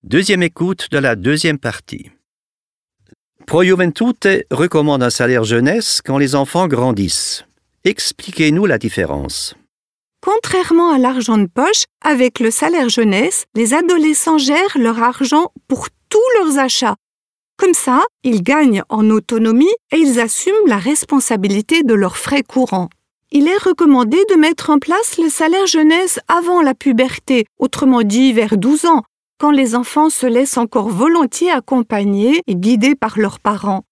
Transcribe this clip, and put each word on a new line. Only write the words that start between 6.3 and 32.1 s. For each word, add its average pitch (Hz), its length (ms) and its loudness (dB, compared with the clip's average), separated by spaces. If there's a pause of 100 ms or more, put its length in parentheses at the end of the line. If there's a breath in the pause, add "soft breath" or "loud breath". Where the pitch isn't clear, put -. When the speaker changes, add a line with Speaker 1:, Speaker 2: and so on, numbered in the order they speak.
Speaker 1:
enfants 156 320 0
grandissent. 120 800 -4 (400)
Expliquez-nous 170 800 -2
la 147 120 0
différence. 78 800 -6 (680)
Speaker 2:
Contrairement 359 680 0
à 285 60 2
l'argent 247 400 0
de 202 100 2
poche, 320 380 0 (160)
avec 254 380 0
le 226 120 0
salaire 302 380 0
jeunesse, 226 560 0 (100)
les 226 180 0
adolescents 320 640 0
gèrent 302 400 0
leur 226 240 0
argent 247 500 -2 (160)
pour 254 200 -4 (220)
tous 427 100 2 (200)
leurs 311 200 0
achats. 247 360 -2 (640)
Comme 381 160 2
ça, 269 300 0 (200)
ils 220 200 0
gagnent 254 460 2
en 214 200 0
autonomie 226 640 2 (180)
et 311 60 0
ils 277 220 2
assument 370 480 0
la 220 100 4
responsabilité 220 1040 -2
de 233 100 2
leurs 196 240 0
frais 277 260 -4
courants. 190 460 -2 (420)
Il 285 160 2
est 370 100 0
recommandé 294 600 2 (120)
de 381 60 2
mettre 311 340 2
en 294 100 4
place 370 380 -2
le 330 120 0
salaire 339 380 0
jeunesse 330 600 2
avant 349 340 0
la 277 120 0
puberté, 254 720 -2 (120)
autrement 262 460 0
dit 240 280 2
vers 220 260 0
douze 269 280 0
ans, 320 180 2 (360)
quand 294 120 2
les 262 240 2
enfants 294 340 0
se - 160 -4
laissent 247 300 0
encore 220 320 -2
volontiers 311 640 0
accompagner 226 960 0